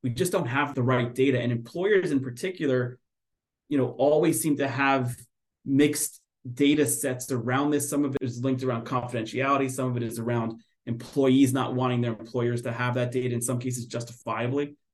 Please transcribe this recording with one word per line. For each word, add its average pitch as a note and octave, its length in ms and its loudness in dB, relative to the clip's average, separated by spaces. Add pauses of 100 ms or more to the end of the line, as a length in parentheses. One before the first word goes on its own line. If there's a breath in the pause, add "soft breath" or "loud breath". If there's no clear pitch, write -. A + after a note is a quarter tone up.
We C3 80 -2
just E3 220 0
don't E3+ 140 0
have C#3 280 -2
the B2 100 0
right A#2+ 300 0
data. C3 260 4
And B2 120 0
employers F3+ 580 0
in C#3 100 2
particular, B2+ 760 -2 (720)
you C#3+ 80 2
know, B2+ 180 2
always D#3 460 4
seem D3 160 0
to C#3 100 0
have C3 480 0 (480)
mixed C#3+ 560 2 (320)
data C#3+ 340 4
sets B2+ 460 -4
around B2+ 380 0
this. C#3+ 180 0
Some D3 160 0
of C3 100 -2
it C#3 80 -2
is B2 220 -6
linked B2+ 180 0
around A#2 240 -2
confidentiality. B2+ 840 -2
Some B2+ 180 -2
of B2 80 -2
it A#2 60 -2
is A#2 160 -6
around A2+ 420 -2 (240 loud breath)
employees C3 680 4
not B2+ 200 -2
wanting B2 280 0
their A#2+ 100 0
employers A#2+ 500 -2
to A#2+ 100 -6
have B2 220 -2
that B2 160 0
data, B2 240 -2
in A#2 60 -2
some B2 180 -2
cases B2 280 -4
justifiably, B2+ 920 -4 (180)